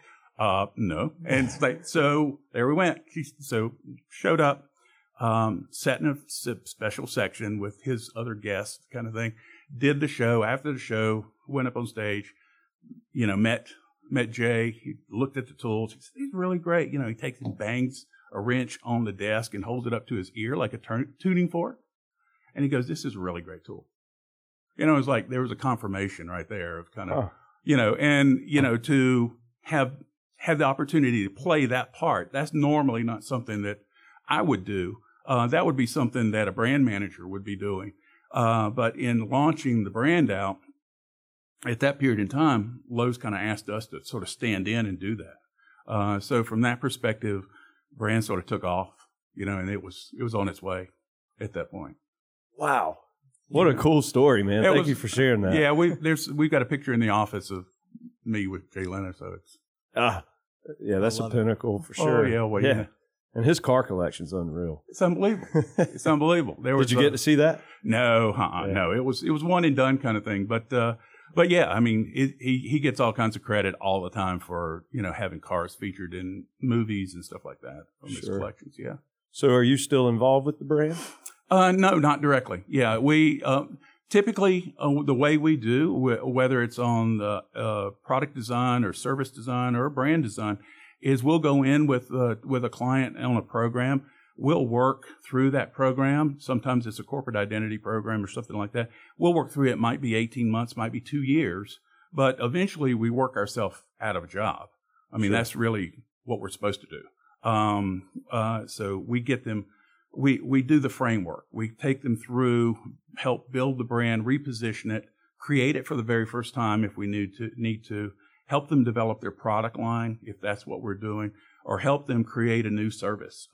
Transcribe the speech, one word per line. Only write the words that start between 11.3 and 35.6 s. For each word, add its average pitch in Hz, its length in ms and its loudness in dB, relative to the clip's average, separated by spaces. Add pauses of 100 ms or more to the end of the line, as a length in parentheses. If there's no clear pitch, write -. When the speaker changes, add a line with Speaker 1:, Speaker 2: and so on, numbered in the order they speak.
Speaker 1:
went 135 200 -2
up 123 80 -6
on 120 120 -6
stage, 104 460 -6 (760)
you 123 160 -2
know, 98 80 2
met, 113 320 2 (420)
met 120 220 -2
Jay. 117 400 0
He 117 240 -14 (140)
looked 135 280 -4
at 120 100 -10
the - 60 -20
tools. 110 400 -4
He - 60 -20
said, - 160 -20
"These 277 180 -10
are 185 40 -8
really 180 220 -2
great." 165 340 0
You 143 60 -4
know, 120 80 -4
he 110 80 -6
takes 131 260 -10
and 113 160 -8
bangs 127 480 -4 (260)
a 101 80 -8
wrench 123 440 -2
on 120 220 0
the 104 60 -4
desk 107 420 -4
and 101 120 -8
holds 123 220 -6
it 117 60 -2
up 113 140 -6
to 123 80 -6
his 92 200 -6
ear 117 200 -6
like 120 180 -2
a 117 40 -12
turn-, 117 420 -6
tuning 180 300 0
fork. 175 300 -6 (760)
And 139 80 -2
he 139 60 0
goes, 127 180 -2
"This 160 160 -8
is 113 120 -8
a 98 40 -12
really 87 220 -6
great 90 240 -18
tool." 95 220 -18 (880)
You 147 80 -2
know, 156 120 6
it's 131 100 0
like 123 220 0
there 127 120 -2
was 120 100 -2
a 113 40 -6
confirmation 98 760 -4
right 90 180 -10
there 85 300 -8
of 85 140 -16
kind 98 180 -10
of, 131 140 -2
Speaker 2:
Huh. 90 60 -6 (340)
Speaker 1:
you 147 120 4
know, 113 200 4
and, 139 500 4
you 143 160 4
know, 127 160 4
to 127 580 2 (280)
have, 139 300 -2 (440)
have 156 220 0
the 151 60 4
opportunity 135 580 2
to 98 100 -4
play 151 320 2
that 123 280 -2
part, 117 380 -2
that's 147 220 -4
normally 143 480 2
not 113 220 -6
something 110 400 -6
that 101 160 -6 (500)
I 156 140 0
would 107 220 0
do. 98 320 -6 (280)
Uh, 123 220 0
that 165 180 0